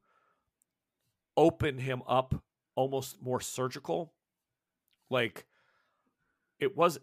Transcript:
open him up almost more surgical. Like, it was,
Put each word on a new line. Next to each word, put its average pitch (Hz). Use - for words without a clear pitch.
open 156
him 131
up 127
almost 131
more 123
surgical. 139
Like, 123
it 139
was, 165